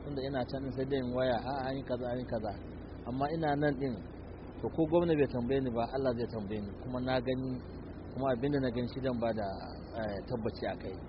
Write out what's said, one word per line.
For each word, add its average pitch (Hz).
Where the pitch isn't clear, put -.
Tunda 143
ina 131
can 135
sai 131
dai 135
in 123
waya, 127
"A'a, 131
an 135
yi 131
kaza, 123
an 123
yi 127
kaza." 110
Amma 131
ina 160
nan 147
ɗin, 127
to, 117
ko 160
gwamna 170
bai 143
tambaye 123
ni 131
ba, 117
Allah 135
zai 117
tambaye 107
ni. 101
Kuma 127
na 131
gani, 127
kuma 135
abin 131
da 143
na 131
gani 120
shi 131
zan 127
ba 113
da, 107
eh, 104
tabbaci 117
a 92
kai. 92